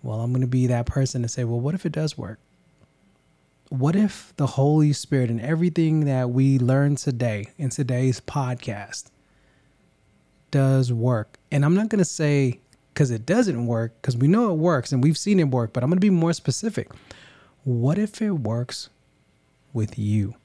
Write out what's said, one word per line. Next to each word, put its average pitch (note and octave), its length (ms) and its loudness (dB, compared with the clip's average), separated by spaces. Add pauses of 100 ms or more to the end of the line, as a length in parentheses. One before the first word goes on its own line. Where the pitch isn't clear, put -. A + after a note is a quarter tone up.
Well, A2+ 180 -6
I'm A#2+ 120 -4
gonna B2+ 140 0
be B2+ 200 0
that A#2+ 200 0
person C3 360 -2
to A#2+ 60 -4
say, B2 160 -6
"Well, A#2+ 160 -2
what C#3+ 140 -4
if F#3 120 -6
it D#3 60 -4
does D#3 260 -4
work? G#2+ 200 -12 (1300)
What C#3+ 260 0
if - 400 -2
the C#3 120 0
Holy D3+ 440 4
Spirit B2+ 380 -2
and A#2 100 -4
everything D#3+ 640 0
that C3 260 0
we C3+ 280 4
learned C3+ 400 2
today A2+ 480 -4 (100)
in C3+ 140 -4
today's B2+ 500 -2
podcast A#2+ 840 -8 (1500)
does C3+ 420 2
work?" A#2 460 0 (120)
And C#3+ 140 2
I'm D#3+ 100 4
not G#3+ 140 2
gonna G#3 160 2
say C#3+ 560 0 (340)
'cause C#3 160 2
it A2+ 140 -4
doesn't E3 420 0
work, A#2 260 -2 (100)
'cause B2 140 -2
we C3 120 4
know G#3+ 240 4
it D#3 60 0
works E3+ 340 0
and B2+ 100 2
we've D3+ 140 2
seen G3+ 240 2
it D3 80 2
work, B2 240 0
but B2 100 -2
I'm B2+ 60 0
gonna F3+ 120 2
be G#3 100 4
more E3 240 2
specific. - 560 -4 (720)
What B2+ 320 0
if G#3 240 -4
it G#3 120 0
works A#2+ 560 -4 (840)
with A2 240 -4
you? G#2 380 0 (100)